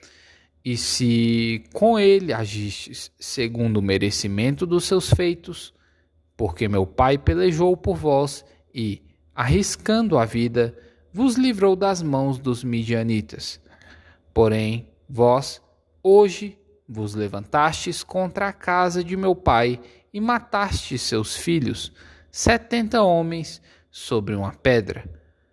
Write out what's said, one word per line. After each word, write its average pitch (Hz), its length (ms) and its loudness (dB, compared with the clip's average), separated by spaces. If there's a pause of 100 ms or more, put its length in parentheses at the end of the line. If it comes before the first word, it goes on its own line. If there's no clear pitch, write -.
(640)
e 123 140 -4
se 117 880 0 (100)
com 226 240 2
ele 196 340 4
agistes 104 880 -8
segundo 117 580 -2
o 101 40 0
merecimento 101 840 0
dos 175 180 0
seus 185 240 0
feitos, 175 640 -2 (640)
porque 107 320 -2
meu 101 180 2
pai 131 320 2
pelejou 175 580 2
por 175 200 -2
vós 143 500 0 (280)
e, 110 300 -6 (300)
arriscando 196 840 0
a 113 80 4
vida, 117 520 0 (340)
vos 233 240 2
livrou 202 400 2
das 190 260 0
mãos 139 360 0
dos 127 260 -4
midianitas. 113 960 -4 (720)
Porém, 110 580 2 (180)
vós, 123 520 2 (420)
hoje, 196 560 4 (280)
vos 107 280 -8
levantastes 107 880 -2
contra 185 440 -4
a 190 60 -8
casa 180 500 0
de 175 120 -6
meu 190 200 0
pai 123 440 2 (320)
e 202 80 -10
matastes 214 840 -4
seus 110 320 -2
filhos, 135 560 -2 (400)
setenta 233 720 0
homens, 165 580 0 (300)
sobre 107 440 -4
uma 98 160 -4
pedra. 117 560 0 (460)